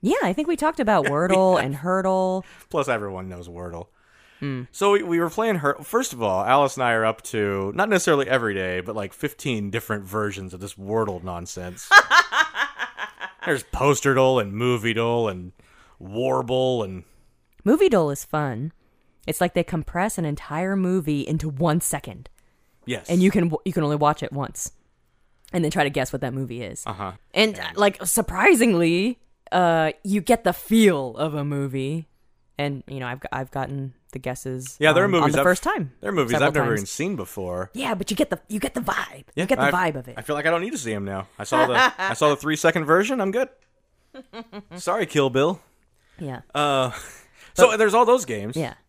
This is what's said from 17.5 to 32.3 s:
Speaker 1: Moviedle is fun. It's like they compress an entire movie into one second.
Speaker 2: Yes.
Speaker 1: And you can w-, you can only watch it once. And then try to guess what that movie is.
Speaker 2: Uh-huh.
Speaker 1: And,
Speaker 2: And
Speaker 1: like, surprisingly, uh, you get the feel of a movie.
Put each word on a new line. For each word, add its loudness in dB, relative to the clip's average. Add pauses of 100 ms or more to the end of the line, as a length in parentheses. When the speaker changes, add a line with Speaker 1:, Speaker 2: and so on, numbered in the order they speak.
Speaker 1:
Moviedle 4
is -8
fun. -4 (560)
It's -4
like 0
they 0
compress -4
an -2
entire -4
movie 0
into -2
one 2
second. -8 (560)
Speaker 2:
Yes. -8
Speaker 1:
And 4
you 8
can 2
w-, -2
you -4
can 2
only 0
watch 2
it -8
once. -8 (840)
And 0
then 0
try 0
to 0
guess -2
what -6
that -6
movie -8
is. -12
Speaker 2:
Uh-huh. -8 (200)
Speaker 1:
And, 0
Speaker 2:
And -10
Speaker 1:
like, 2
surprisingly, 2 (320)
uh, 2 (120)
you 0
get 2
the 2
feel 4
of -2
a -2
movie. -4 (500)